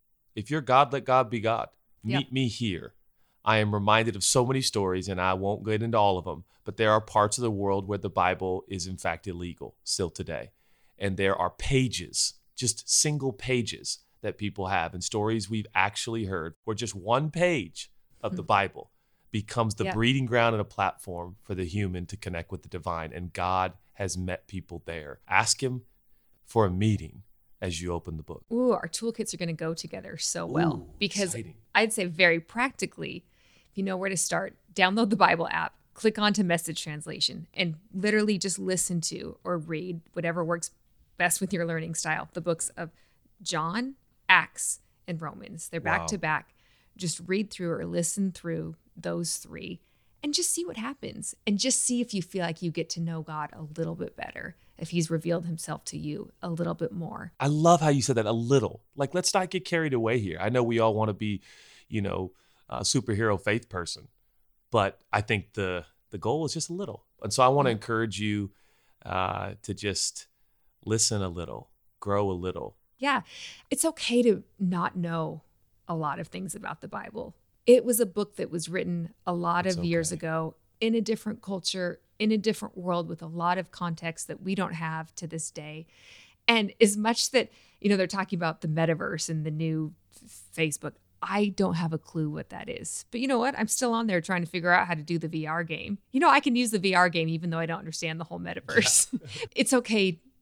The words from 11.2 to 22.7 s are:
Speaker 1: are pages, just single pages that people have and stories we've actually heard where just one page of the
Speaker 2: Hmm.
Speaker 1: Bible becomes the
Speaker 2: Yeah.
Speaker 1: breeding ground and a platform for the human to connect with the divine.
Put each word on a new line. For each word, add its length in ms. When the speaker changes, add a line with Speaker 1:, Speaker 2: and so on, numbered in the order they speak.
Speaker 1:
are 140
pages, 840
just 320
single 440
pages 680
that 180
people 300
have 260
and 80
stories 480
we've 240
actually 520
heard 280
where 120
just 180
one 360
page 600
of 160
the 60
Speaker 2:
Hmm. 40
Speaker 1:
Bible 440
becomes 420
the 120
Speaker 2:
Yeah. 80
Speaker 1:
breeding 320
ground 280
and 60
a 40
platform 800
for 140
the 80
human 420
to 100
connect 360
with 100
the 60
divine. 440